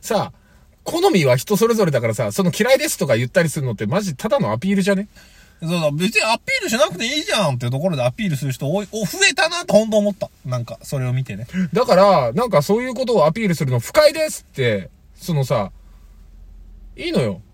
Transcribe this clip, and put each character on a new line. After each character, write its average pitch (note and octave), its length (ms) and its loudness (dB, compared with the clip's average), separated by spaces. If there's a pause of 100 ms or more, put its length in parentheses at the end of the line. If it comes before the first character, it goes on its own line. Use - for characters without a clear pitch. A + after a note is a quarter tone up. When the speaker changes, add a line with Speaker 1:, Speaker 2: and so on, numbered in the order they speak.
Speaker 1:
さ、 F#3+ 300 -2 (500)
好 F4+ 280 0
み F#3 140 2
は B2 140 4
人 - 180 -2
そ A3+ 100 4
れ A#3 80 2
ぞ G#3+ 120 2
れ D#3+ 40 0
だ B2 120 0
か A#2 60 -2
ら A2 60 -2
さ、 G#2 180 -4
そ G3 100 -2
の F3 120 2
嫌 A3+ 200 2
い C4+ 40 4
で D4 120 -2
す - 80 -6
と F3+ 80 -2
か C3 100 2
言 B2+ 120 -2
っ - 20 -10
た F3+ 120 2
り E3 60 0
す D#3 120 -6
る C3+ 60 -4
の A#2 60 -4
っ G2+ 40 -6
て A2 100 -6
マ D#3+ 160 -2
ジ F#3 120 -6
た - 140 -6
だ C#4 120 2
の G#2+ 120 -2
ア A2+ 60 -4
ピ F#3 120 -2
ー G3+ 60 2
ル G3 60 2
じ F#3 80 0
ゃ G3+ 40 4
ね？ G3 140 -4 (540)
Speaker 2:
そ D#3+ 60 -8
う - 20 -4
だ、 E3 220 0
別 F3+ 240 -2
に - 80 0
ア - 120 0
ピ - 80 -10 (160)
ー G#4+ 40 -8
ル F4+ 40 -4
し A3+ 80 -2
な C#4+ 120 4
く F3 100 -8
て A3+ 80 -4
い D4 140 -2
い - 20 -6
じ G4 100 -4
ゃ G#3 180 0
ん C3 40 -2
っ B2 40 -6
て B2 60 -8
い C3+ 40 -2
う - 20 -2
と C3 80 -4
こ E3 100 -2
ろ F3 80 -2
で B2+ 80 -2
ア B2 80 0
ピ G#3+ 140 -6
ー F#3 40 -2
ル C#3+ 60 -2
す C3 80 -6
る C3+ 80 -4
人 C#3 180 -6
多 G3 120 -2
い、 F#3+ 100 -10
お、 G#3+ 140 -4
増 E4 120 -8 (120)
え - 20 -4
た F4 160 0
な E4+ 160 -6
と F4 80 -4
本 A3 160 6
当 G#3+ 100 0
思 G#3 120 2
っ G3 40 -6
た。 - 140 -8 (160)
な B2+ 140 -4
ん A#2 80 -6
か、 A2+ 160 -14
そ - 160 -8
れ B2+ 80 -4
を B2+ 80 -2
見 C3 100 -2
て G#2+ 120 -10
ね。 B2+ 100 -10 (260)
Speaker 1:
だ A3 140 2
か G3+ 80 6
ら、 F3 380 6
な G#3+ 140 0
ん A#3+ 40 -4
か D3+ 100 4
そ G3+ 180 2
う A#3+ 40 -2
い B3+ 60 -4
う B3+ 60 -6
こ B3+ 120 -2
と A#3+ 80 0
を E3 120 6
ア D#3+ 60 4
ピ A#3 100 -4
ー G#3+ 60 0
ル F3 60 2
す D3+ 100 -4
る C3 60 -2
の B2+ 80 0
不 - 140 -8
快 D4+ 200 6
で D#4 160 -2
す - 220 -12
っ - 40 -20
て、 F#3 360 -2 (260)
そ - 160 -8
の C#3 120 0
さ、 A2 260 -2 (1300)
い D4 120 -8
い F4 40 -4
の G#3 100 2
よ。 G#2 180 -4 (140)